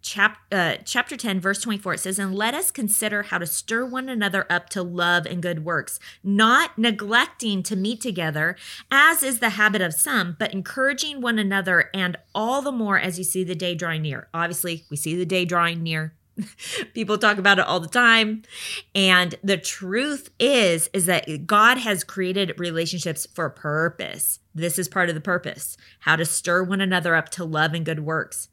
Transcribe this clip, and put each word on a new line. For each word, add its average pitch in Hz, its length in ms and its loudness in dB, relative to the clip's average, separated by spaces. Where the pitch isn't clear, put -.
chap-, 208 360 2
uh, 170 240 2
chapter 262 320 -2
ten, 196 240 -2
verse 196 200 0
twenty-four. 202 340 -4
It 165 40 -8
says, 190 180 -4
"And 196 160 -2
let 214 200 0
us - 180 -2
consider 208 520 -2
how 185 160 -4
to 170 60 -4
stir 226 400 -4
one 262 240 -6
another 202 400 0
up 175 200 -2
to 196 120 -4
love 175 440 2
and 175 180 -4
good 170 220 -4
works, 160 340 -4
not 220 560 4
neglecting 220 840 0
to 214 120 -4
meet 214 260 -2
together, 165 540 -2
as 302 320 6
is 262 180 0
the 233 120 2
habit 208 300 2
of 170 120 0
some, 185 460 0
but - 140 -2
encouraging 277 680 -2
one 233 160 0
another, 190 560 2
and 180 240 0
all 240 280 0
the 277 100 -2
more 214 280 0
as 175 180 -2
you 180 80 -6
see 190 180 -2
the 175 120 -4
day 175 200 -2
drawing 160 260 -2
near." 147 320 -6
Obviously, 170 560 -4
we 147 80 -8
see 147 180 -4
the 180 100 -2
day 180 200 0
drawing 170 380 0
near. 160 300 -4
<laughs> - 560 -10
People 214 240 -2
talk 208 200 4
about 196 220 4
it 170 60 4
all 175 160 0
the 165 80 -8
time. 226 520 4
And 185 480 4
the 196 140 2
truth 247 720 -4
is, 214 540 4
is 185 120 0
that 165 400 0
God 220 320 6
has 214 280 -2
created 185 520 -2
relationships 165 760 -4
for 165 120 -4
a 139 60 -4
purpose. - 880 -4
This 165 240 -2
is 180 80 -2
part 180 220 0
of 165 60 0
the 151 60 -6
purpose, - 540 -4
how 156 160 4
to 160 100 0
stir 180 380 0
one 190 160 -2
another 180 360 2
up 160 160 0
to 180 120 -8
love 156 300 0
and 165 120 -4
good 156 140 -4
works 156 540 -6